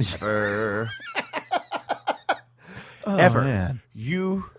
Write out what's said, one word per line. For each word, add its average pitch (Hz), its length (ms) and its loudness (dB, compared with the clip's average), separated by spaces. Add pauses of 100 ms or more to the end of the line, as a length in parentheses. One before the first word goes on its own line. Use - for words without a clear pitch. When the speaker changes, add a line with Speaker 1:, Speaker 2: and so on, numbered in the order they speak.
(140)
Speaker 1:
ever. 107 840 0
Speaker 2:
<laughs> - 40 -16 (2000)
Oh, 101 120 0
Speaker 1:
Ever. 123 240 8
Speaker 2:
man. 123 400 0 (100)
Speaker 1:
You 185 540 -2 (120)